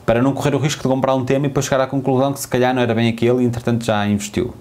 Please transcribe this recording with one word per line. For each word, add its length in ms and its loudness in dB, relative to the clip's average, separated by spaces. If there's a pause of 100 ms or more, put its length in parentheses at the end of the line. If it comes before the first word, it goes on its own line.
para 160 2
não 120 2
correr 220 -2
o 40 2
risco 240 -2
de 60 0
comprar 260 2
um 100 0
tema 220 0
e 20 0
depois 180 -2
chegar 140 0
à 60 0
conclusão 460 0
que 80 -8
se 80 -10
calhar 260 2
não 80 0
era 120 0
bem 140 2
aquele 340 2
e 40 2
entretanto 380 -2
já 220 0
investiu 540 -2